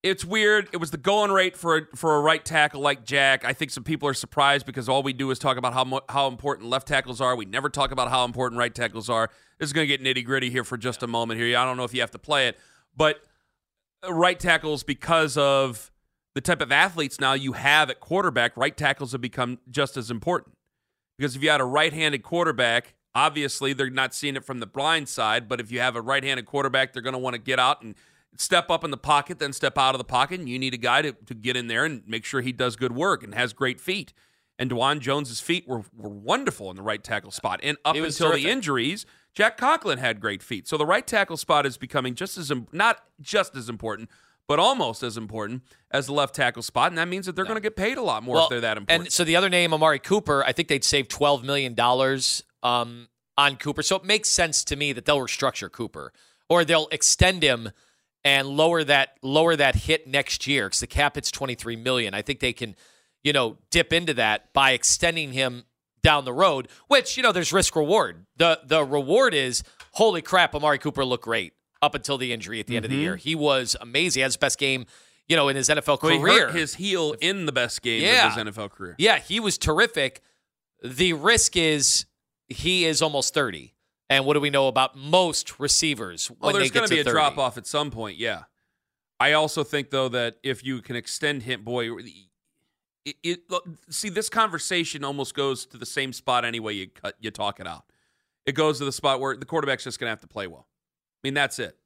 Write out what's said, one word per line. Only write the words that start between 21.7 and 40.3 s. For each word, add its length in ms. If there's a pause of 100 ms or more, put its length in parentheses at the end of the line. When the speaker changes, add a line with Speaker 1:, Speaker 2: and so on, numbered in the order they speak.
Speaker 1:
quarterback, 720 (180)
obviously 600
they're 160
not 260
seeing 200
it 80
from 160
the 60
blind 420
side, 400
but 120
if 120
you 80
have 160
a 60
right-handed 460
quarterback, 460
they're 100
gonna 160
wanna 180
get 220
out 240
and 100 (420)
step 360
up 120
in 60
the 80
pocket, 400
then 160
step 240
out 160
of 60
the 60
pocket, 340
and 100
you 80
need 160
a 40
guy 260
to, 80
to 240
get 200
in 120
there 180
and 220
make 180
sure 160
he 100
does 240
good 200
work 280
and 120
has 180
great 260
feet. 320 (460)
And 140
Dawand 300
Jones's 380
feet 280
were, 160 (120)
were 140
wonderful 600
in 40
the 80
right 200
tackle 280
spot. 320
And 220
up 100
Speaker 2:
He 60
was 140
Speaker 1:
until 160
Speaker 2:
terrific. 140
Speaker 1:
the 60
injuries, 540 (300)
Jack 220
Conklin 420
had 200
great 220